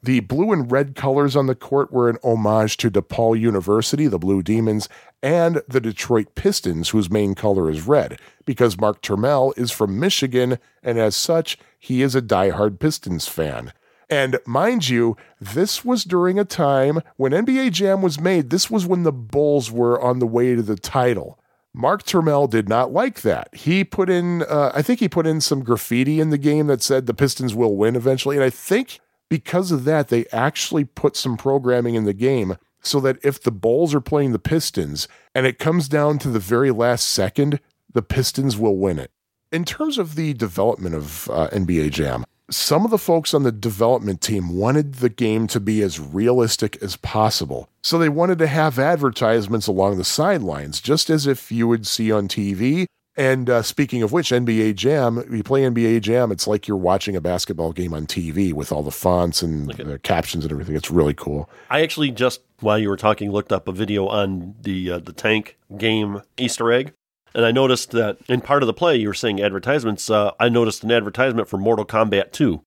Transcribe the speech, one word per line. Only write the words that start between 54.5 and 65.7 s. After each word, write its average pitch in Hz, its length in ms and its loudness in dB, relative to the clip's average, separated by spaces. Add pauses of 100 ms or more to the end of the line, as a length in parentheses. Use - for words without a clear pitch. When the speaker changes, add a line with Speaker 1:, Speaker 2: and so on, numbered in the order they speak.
Speaker 1:
A 107 120 2
Jam, 120 580 0
you 110 120 -6
play 135 200 2
N 127 120 0
B 117 200 4
A 113 40 2
Jam, 113 320 2
it's 92 160 -4
like 104 200 -2
you're 104 80 -2
watching 95 400 0
a 90 60 -2
basketball 85 500 -2
game 87 220 -6
on 78 140 -6
T 82 240 -6
V 90 200 0
with 73 200 -6
all 76 100 -2
the 73 80 -6
fonts 87 540 0
and 78 240 -4
Speaker 2:
Like 71 100 -10
a 71 60 -12
Speaker 1:
the 71 160 -10
captions 82 440 -2
and 76 80 -4
everything. 76 240 -6
It's 76 140 -6
really 76 240 4
cool. 73 380 -8 (180)
Speaker 2:
I 143 120 2
actually 156 280 -2
just, 123 320 -2 (200)
while 107 180 2
you 104 100 -2
were 98 80 -2
talking, 104 340 0
looked 104 200 -2
up 95 160 -2
a 98 40 -6
video 98 360 -2
on 98 520 -4
the, 92 340 -4
uh, 87 60 -6
the 82 140 -16
tank 107 420 -2 (220)